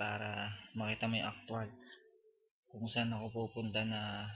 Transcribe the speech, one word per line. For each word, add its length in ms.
para 560
makita 320
mo 160
yung 80
actual. 400
Kung 160
saan 240
ako 320
pupunta 400
na 520